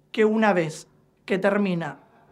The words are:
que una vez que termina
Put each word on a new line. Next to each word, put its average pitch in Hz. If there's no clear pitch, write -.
que 220
una 214
vez 165
que 190
termina 185